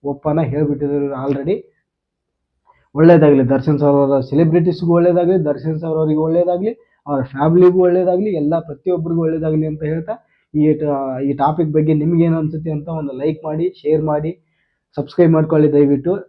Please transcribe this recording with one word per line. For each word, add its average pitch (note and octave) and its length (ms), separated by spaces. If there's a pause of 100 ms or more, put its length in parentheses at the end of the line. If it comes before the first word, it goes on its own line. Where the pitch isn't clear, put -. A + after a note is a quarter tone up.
ಓಪನ್ C#3+ 340
ಆಗಿ D3 120
ಹೇಳ್ಬಿಟ್ಟಿದ್ದಾರೆ C#3+ 560
already. C#3 580 (1300)
ಒಳ್ಳೇದಾಗ್ಲಿ D3 540
ದರ್ಶನ್ C3+ 300
ಸರ್ D3 100
ಅವರ C#3 320
ಸೆಲೆಬ್ರಿಟೀಸ್‌ಗೂ E3 720
ಒಳ್ಳೇದಾಗ್ಲಿ, F3 500
ದರ್ಶನ್ D3 340
ಸರ್ E3 120
ಅವರಿಗೆ D#3 280
ಒಳ್ಳೇದಾಗ್ಲಿ, F3 880
ಅವ್ರ C#3 160
ಫ್ಯಾಮಿಲಿಗೂ E3+ 580
ಒಳ್ಳೇದಾಗ್ಲಿ, F3+ 560
ಎಲ್ಲ D3+ 220
ಪ್ರತಿಯೊಬ್ಬರಿಗೂ E3 600
ಒಳ್ಳೇದಾಗ್ಲಿ D#3+ 460
ಅಂತ D#3 160
ಹೇಳ್ತಾ, D#3+ 300 (420)
ಈ D3+ 180
ಟ-, C#3 520
ಈ C#3 80
ಟಾಪಿಕ್ D3+ 400
ಬಗ್ಗೆ D#3 220
ನಿಮ್ಗೆ E3 300
ಏನ್ E3 100
ಅನ್ಸುತ್ತೆ D#3+ 360
ಅಂತ D3+ 180
ಒಂದು D3+ 240
ಲೈಕ್ D3+ 320
ಮಾಡಿ, D#3+ 280 (100)
ಶೇರ್ D3+ 200
ಮಾಡಿ, D#3 380 (560)
ಸಬ್ಸ್ಕ್ರೈಬ್ E3 360
ಮಾಡ್ಕೊಳ್ಳಿ D#3 400
ದಯವಿಟ್ಟು. C#3+ 420 (140)